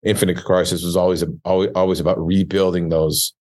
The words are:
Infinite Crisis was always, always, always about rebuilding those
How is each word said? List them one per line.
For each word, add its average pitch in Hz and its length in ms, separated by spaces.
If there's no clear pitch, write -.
Infinite 90 400
Crisis 90 400
was 87 120
always, 90 280
always, 92 300
always 92 240
about 82 260
rebuilding 90 680
those 80 500